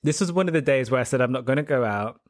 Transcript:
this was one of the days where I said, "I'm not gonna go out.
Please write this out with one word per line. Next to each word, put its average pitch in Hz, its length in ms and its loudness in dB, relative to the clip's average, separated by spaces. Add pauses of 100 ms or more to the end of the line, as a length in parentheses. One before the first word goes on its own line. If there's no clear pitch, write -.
this 151 160 0
was 175 120 0
one 180 160 0
of 165 60 -2
the 160 80 2
days 131 300 2
where 131 80 2
I 123 60 0
said, 127 160 0
"I'm 123 100 2
not 127 140 -4
gonna 135 180 0
go 139 220 0
out. 107 340 -4 (100)